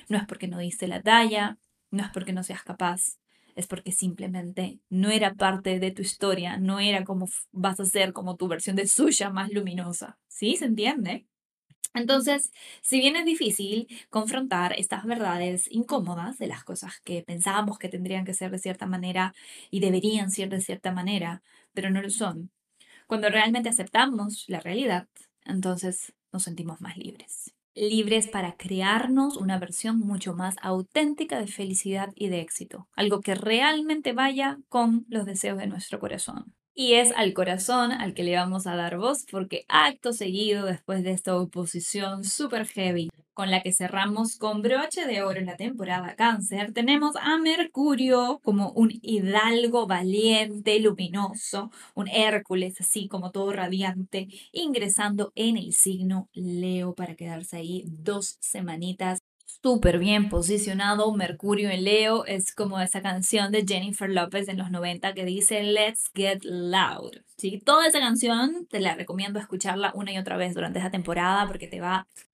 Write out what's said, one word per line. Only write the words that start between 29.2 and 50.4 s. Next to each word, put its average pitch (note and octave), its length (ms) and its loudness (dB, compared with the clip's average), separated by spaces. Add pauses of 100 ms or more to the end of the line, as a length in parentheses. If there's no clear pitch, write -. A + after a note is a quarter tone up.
una F#3+ 220 0
versión A3 400 -2
mucho G3 340 -2
más F#3 280 -4
auténtica D4 760 -2
de G#3 80 -4
felicidad G3 680 -4
y G#3 120 -4
de F3+ 140 -2
éxito, - 540 -12
algo G3+ 260 2
que G3 120 -2
realmente C#4+ 800 2
vaya C4+ 440 0 (120)
con A#3 380 2
los A3 180 -2
deseos G3 320 -4
de G3+ 100 -6
nuestro G3 320 -8
corazón. - 540 -8 (200)
Y B3+ 200 4
es A#3+ 220 8
al G3+ 180 2
corazón F#3+ 580 2
al G#3 220 -4
que F3 100 -4
le F3 120 0
vamos F#3 320 0
a F3 80 -2
dar F3 220 -4
voz, B3 340 0
porque - 360 -6
acto B3 460 4
seguido, G3+ 520 0
después F#3 380 -2
de F#3 80 0
esta F#3 240 0
oposición F3+ 880 -4
súper A3+ 440 -2
heavy, F3 420 0 (240)
con F#3+ 160 -4
la F#3 120 4
que F3+ 100 -2
cerramos G3+ 640 0
con G#3+ 240 -2
broche D4 460 0
de G3+ 160 0
oro F#3+ 180 -2
la F3+ 160 -6
temporada F#3 580 -4
Cáncer, G#3+ 580 2
tenemos C#4+ 420 4
a D#4 220 2
Mercurio C#4+ 1080 4
como G3+ 280 2
un A3+ 200 6 (100)
hidalgo A3+ 840 4
valiente, G#3 920 2